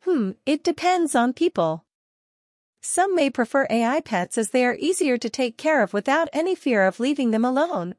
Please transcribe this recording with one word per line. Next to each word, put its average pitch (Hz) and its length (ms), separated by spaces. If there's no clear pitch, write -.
Hmm, 240 280
it 302 160
depends 349 520
on 247 180
people. 170 520
Some 381 280
may 285 160
prefer 262 400
A 233 120
I 254 180
pets 180 360
as 220 140
they 254 160
are 247 120
easier 302 380
to 240 140
take 247 260
care 302 260
of 190 120
without 277 400
any 349 200
fear 226 320
of 190 140
leaving 269 300
them 220 120
alone 254 560